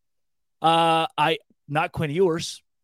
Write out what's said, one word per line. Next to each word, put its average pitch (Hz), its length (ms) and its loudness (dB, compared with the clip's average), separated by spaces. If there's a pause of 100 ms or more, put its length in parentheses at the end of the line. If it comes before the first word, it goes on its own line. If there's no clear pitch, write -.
(640)
Uh, 165 440 2 (120)
I, 156 200 0 (300)
not 156 240 -4
Quinn 147 180 -4
Ewers. 170 520 -2 (220)